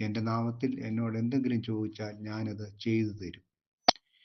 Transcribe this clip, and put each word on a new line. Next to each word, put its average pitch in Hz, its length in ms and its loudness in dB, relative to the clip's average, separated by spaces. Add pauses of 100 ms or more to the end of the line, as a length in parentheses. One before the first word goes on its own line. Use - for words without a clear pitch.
എൻ്റെ 107 220 0
നാമത്തിൽ 117 500 0 (120)
എന്നോട് 113 340 0
എന്തെങ്കിലും 120 440 2
ചോദിച്ചാൽ 107 580 -4
ഞാനത് 107 460 -4 (120)
ചെയ്തു 110 360 2
തരും." 92 300 -10 (800)